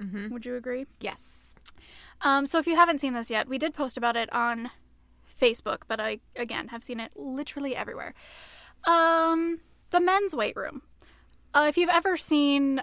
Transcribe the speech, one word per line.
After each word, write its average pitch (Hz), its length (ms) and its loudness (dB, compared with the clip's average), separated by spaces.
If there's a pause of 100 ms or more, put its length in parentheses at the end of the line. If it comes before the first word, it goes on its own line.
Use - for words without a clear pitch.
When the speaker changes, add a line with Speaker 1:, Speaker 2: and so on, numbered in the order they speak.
Speaker 1:
Mm-hmm. 202 320 -8
Speaker 2:
Would 240 100 -10
you 247 120 -8
agree? 254 320 -8 (120)
Speaker 1:
Yes. - 540 -12 (680)
Speaker 2:
Um, 277 260 2
so 339 100 2
if 311 80 2
you 330 100 2
haven't 339 240 6
seen 262 140 -2
this 233 160 -6
yet, 220 180 0
we 262 120 -4
did 302 160 -2
post 269 200 -4
about 233 200 0
it 233 180 -2
on 233 380 -2 (680)
Facebook, 226 480 2
but 220 120 -4
I, 214 200 -4 (160)
again, 226 340 -6
have 233 140 -12
seen 233 160 -8
it 226 160 -10
literally 277 600 -6
everywhere. - 400 -10 (680)
Um, 330 760 4 (320)
the 349 80 6
men's 381 360 2
weight 214 200 -2
room. - 260 -10 (720)
Uh, 302 160 6
if 294 80 0
you've 349 140 4
ever 349 260 2
seen 277 640 2